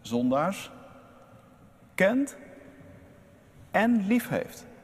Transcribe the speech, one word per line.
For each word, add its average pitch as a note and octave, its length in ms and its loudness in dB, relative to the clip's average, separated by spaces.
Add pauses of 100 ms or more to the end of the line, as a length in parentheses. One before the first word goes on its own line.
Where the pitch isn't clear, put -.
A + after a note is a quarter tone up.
zondaars, C3 680 -2 (1200)
kent B3 420 0 (1300)
en G#3+ 360 2
lief A#3 220 2
heeft. - 380 -6 (160)